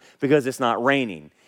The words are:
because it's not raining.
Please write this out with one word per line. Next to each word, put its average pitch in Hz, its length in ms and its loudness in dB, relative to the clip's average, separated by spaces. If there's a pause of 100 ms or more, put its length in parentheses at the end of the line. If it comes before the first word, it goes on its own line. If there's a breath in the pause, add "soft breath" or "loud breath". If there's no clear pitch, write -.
(200 soft breath)
because 143 260 2
it's 131 140 -6
not 117 240 0
raining. 117 480 -2 (160 soft breath)